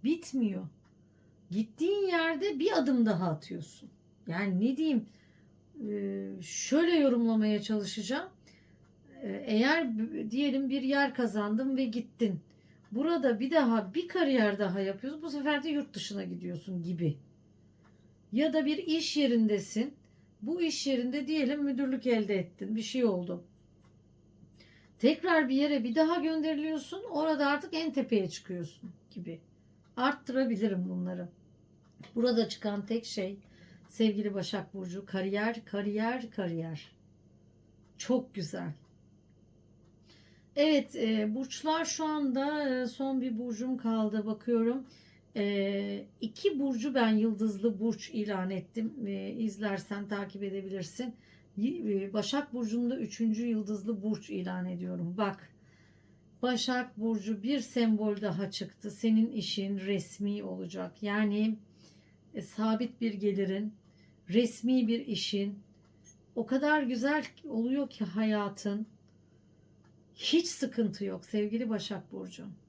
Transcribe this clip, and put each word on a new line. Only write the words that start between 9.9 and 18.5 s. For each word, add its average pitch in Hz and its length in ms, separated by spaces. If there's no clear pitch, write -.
b-, 226 320
diyelim 269 400
bir 269 120
yer 277 320
kazandın 220 640
ve 262 80
gittin. 220 560
Burada 262 480
bir 262 100
daha 226 440
bir 339 140
kariyer 254 500
daha 196 220
yapıyorsun. 220 420
Bu 330 80
sefer 285 320
de 311 60
yurt 294 260
dışına 196 300
gidiyorsun 175 580
gibi. 165 340
Ya 277 200